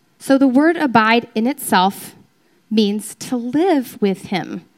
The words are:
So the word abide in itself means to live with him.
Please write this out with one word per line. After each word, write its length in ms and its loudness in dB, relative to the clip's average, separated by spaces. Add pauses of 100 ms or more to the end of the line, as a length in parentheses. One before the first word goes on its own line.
(180)
So 200 0
the 80 4
word 300 2
abide 580 2
in 140 0
itself 680 0 (560)
means 460 -2
to 200 -8
live 640 -2
with 260 -2
him. 380 -8 (140)